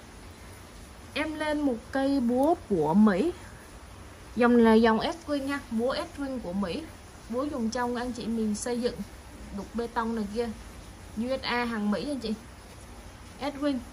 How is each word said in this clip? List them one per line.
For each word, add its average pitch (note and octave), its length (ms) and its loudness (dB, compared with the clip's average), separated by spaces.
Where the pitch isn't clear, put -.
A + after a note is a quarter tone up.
Em D#4 260 -4
lên D4+ 220 0
một C4 160 2
cây C#4 280 2
búa B3+ 360 4
của D#3+ 240 4
Mỹ. G#3+ 380 6
Dòng A#3+ 220 6
này A3+ 80 10
là A3+ 80 10
dòng A3+ 260 8
Edwin C#4+ 480 -2
ha, C#4 120 -2
búa A#3 240 0
Edwin C#4+ 440 -6
của F3+ 140 -6
Mỹ. G3 300 -2
Búa A#3+ 140 -2
dùng C4+ 260 -2
trong B3 260 -2
anh B3 160 -2
chị A3+ 140 -8
mình A3 300 0
xây A#3+ 260 -2
dựng, A#3 140 -2
đục F#3+ 160 -8
bê A#3 140 -2
tông A3+ 280 -2
này G#3+ 200 -2
kia. A#3 140 0
U A3 60 0
S - 20 -8
A A#3+ 220 0
hàng G#3+ 260 0
Mỹ A#3 200 0
anh C4 80 -4
chị. A3 140 -4
Edwin C#4+ 360 -2